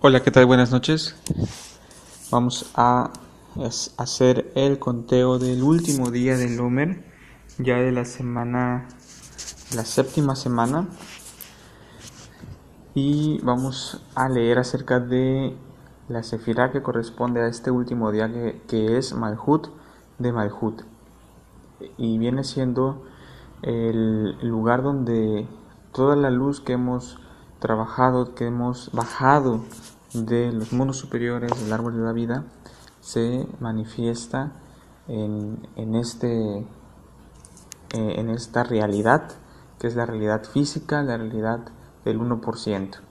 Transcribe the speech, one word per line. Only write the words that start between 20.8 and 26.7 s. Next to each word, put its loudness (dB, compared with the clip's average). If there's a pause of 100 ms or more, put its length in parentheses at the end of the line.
Y 0
viene 0
siendo -2 (580)
el 0
lugar 2
donde 0 (420)
toda 4
la 2
luz 0
que -4